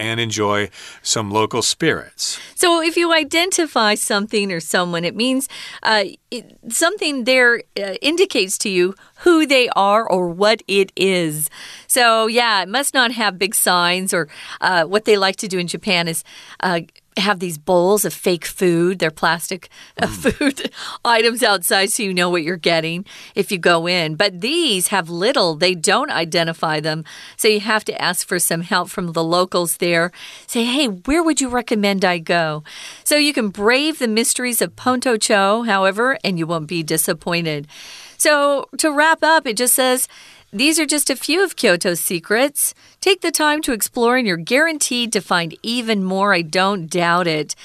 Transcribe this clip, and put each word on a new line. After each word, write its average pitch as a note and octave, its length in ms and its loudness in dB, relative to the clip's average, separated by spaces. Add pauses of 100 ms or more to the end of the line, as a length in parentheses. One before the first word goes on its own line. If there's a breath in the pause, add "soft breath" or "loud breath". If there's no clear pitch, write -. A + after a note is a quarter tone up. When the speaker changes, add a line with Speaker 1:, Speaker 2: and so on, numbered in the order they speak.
Speaker 1:
and A2+ 200 -2
enjoy G#2 500 0 (320 loud breath)
some G#2+ 280 -4
local A2 320 0
spirits. - 760 -4 (160 loud breath)
Speaker 2:
So E4+ 280 2
if E4 140 -2
you E4+ 160 2
identify D#4 840 0
something G3+ 560 -2
or E3 80 -4
someone, F3 440 -2
it E3+ 120 -4
means, C4 320 -2 (340 loud breath)
uh, G#3+ 220 2 (260)
it, - 260 -12 (140)
something E4 540 -2
there, B3 380 4 (160)
uh, G3 220 -6
indicates D4 580 0
to A3+ 120 -4
you F#3 240 2 (240 soft breath)
who D#4+ 280 4
they B3+ 300 4
are G3+ 320 4
or F3+ 200 0
what G#3 380 2
it G3 300 2
is. E3+ 520 0 (380 loud breath)
So, A3+ 400 4
yeah, A3+ 360 2
it F3 60 -6
must C4 260 -2
not B3+ 180 4
have G#3 260 -2
big G3 160 -2
signs F3+ 600 2
or, D#3+ 140 -2 (320 loud breath)
uh, F3 240 2
what G3+ 200 0
they G#3+ 120 6
like F#3+ 200 0
to A3 120 -8
do F#3 100 -2
in F3 80 -2
Japan E3+ 420 -2
is, D#3+ 160 -6 (360 loud breath)
uh, F3 200 0 (360)
have G3 220 0
these E3+ 200 -6
bowls F#3 460 4
of E3 80 -2
fake F3 320 -2
food. F3+ 540 0
They're E3 120 0
plastic, E3+ 580 -4 (320 loud breath)
uh, G#3+ 60 0
Speaker 1:
Mm. G#3 260 -2
Speaker 2:
<laughs> - 60 -10
food C#4 320 -2 (340 loud breath)
items A#3 380 2
outside G3 500 2
so B3 100 -4
you G3 120 -2
know F3+ 160 0
what F3 120 0
you're F3 140 -4
getting E3 480 0 (300 loud breath)
if G#3 180 -2
you F#3+ 60 -2
go E3+ 280 2
in. E3+ 300 -2
But F3+ 240 -2
these A#3+ 480 0
have F3+ 200 -2
little. F3+ 460 0
They F3+ 200 0
don't G#3 360 0
identify E3 720 -2
them, D#3 240 -4 (320 loud breath)
so - 120 2
you G#3+ 120 4
have G#3+ 240 0
to - 180 -6
ask E3+ 240 -2
for F#3 120 -2
some E3+ 240 -2
help F3+ 280 -2
from F3 220 -6
the E3 120 0
locals F3 540 0
there. F3 320 0 (360 loud breath)
Say, A#3 180 -2
"Hey, C4 220 0
where A#3+ 360 -2
would D#4+ 180 0
you C4+ 80 -4
recommend G#3 560 0
I F3+ 140 0
go?" D#3+ 460 -2 (400 loud breath)
So D4+ 120 2
you D4 160 4
can B3 180 0
brave B3+ 480 0
the A#3+ 100 0
mysteries A#3 540 -2
of E3+ 140 -2
Pontocho, A#3 880 2
however, G#3 640 2
and F3+ 140 0
you D#3+ 80 -2
won't D#3+ 220 -4
be E3+ 140 -2
disappointed. D#3+ 840 -2 (500 loud breath)
So C#4+ 500 2 (120)
to D#4 140 2
wrap D#4 300 2
up, D#4 240 4
it A3 100 -4
just B3 180 0
says, B3+ 340 2 (440 loud breath)
"These D4 260 2
are D#4 80 0
just D4 240 0
a C4 60 0
few E4 280 0
of - 120 -4
Kyoto's F3 440 2
secrets. G#3+ 720 -2 (260 soft breath)
Take F#4 200 2
the E4+ 120 -2
time D4+ 300 0
to D4 100 -2
explore A#3 440 0
and B3+ 100 0
you're F3+ 100 0
guaranteed B3 760 0
to G3+ 80 -2
find E3+ 420 -2
even A3+ 420 -2
more. F#3+ 280 2
I F3 100 2
don't F#3 460 0
doubt F3 380 2
it." D#3 280 -2 (100)